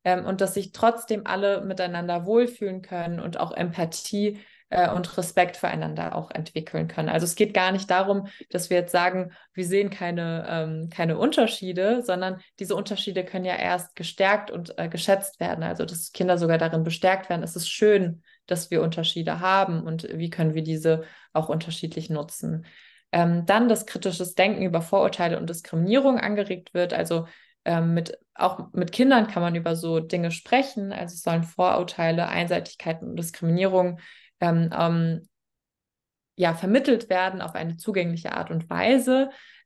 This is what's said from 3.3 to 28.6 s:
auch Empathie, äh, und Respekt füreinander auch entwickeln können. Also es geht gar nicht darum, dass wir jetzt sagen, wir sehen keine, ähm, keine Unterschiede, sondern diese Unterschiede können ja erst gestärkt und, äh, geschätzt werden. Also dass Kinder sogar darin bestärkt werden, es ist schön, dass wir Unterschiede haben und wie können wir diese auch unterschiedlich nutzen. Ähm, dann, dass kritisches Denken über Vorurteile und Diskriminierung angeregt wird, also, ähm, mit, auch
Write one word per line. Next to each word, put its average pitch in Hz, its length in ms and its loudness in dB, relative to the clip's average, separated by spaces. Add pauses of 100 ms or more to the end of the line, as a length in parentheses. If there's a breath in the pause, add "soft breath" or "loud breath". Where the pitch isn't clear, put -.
auch 170 120 -2
Empathie, 180 880 -2 (300 loud breath)
äh, 180 200 2
und 175 280 -4
Respekt 175 400 2
füreinander 160 580 -4
auch 160 160 -8
entwickeln 160 560 -6
können. 160 220 -4
Also 165 160 0
es 170 100 -2
geht 208 180 2
gar 185 180 4
nicht 190 180 -4
darum, 196 380 2 (220 loud breath)
dass 175 200 -6
wir 180 80 4
jetzt 175 140 0
sagen, 180 400 0 (220 loud breath)
wir 185 120 -6
sehen 196 240 2
keine, 170 600 -4
ähm, 160 400 -4
keine 165 280 0
Unterschiede, 220 880 2
sondern 185 380 -4 (180 loud breath)
diese 190 160 -4
Unterschiede 196 480 -4
können 185 220 -6
ja 180 100 -2
erst 180 400 -2
gestärkt 196 560 0
und, 170 260 -10
äh, 170 120 -4
geschätzt 196 500 0
werden. 170 240 -4
Also 165 220 -4
dass 165 260 -10
Kinder 180 260 2
sogar 165 200 4
darin 165 260 0
bestärkt 185 460 0
werden, 170 140 -2
es 170 120 -8
ist 170 140 -6
schön, 196 540 2 (240 soft breath)
dass 170 240 -4
wir 160 100 2
Unterschiede 165 580 -2
haben 185 440 2
und 160 280 -6
wie 165 180 -4
können 160 260 2
wir 160 80 -2
diese 160 400 2 (300 loud breath)
auch 160 160 0
unterschiedlich 165 600 -6
nutzen. 160 560 -6 (460 loud breath)
Ähm, 170 340 2
dann, 226 240 6
dass 220 160 2
kritisches 180 500 -6
Denken 196 280 2
über 170 180 0
Vorurteile 180 580 2
und 170 100 -6
Diskriminierung 214 720 2
angeregt 202 540 -4
wird, 175 200 0
also, 165 340 0 (400 loud breath)
ähm, 165 260 2
mit, 170 260 -2 (160)
auch - 380 -2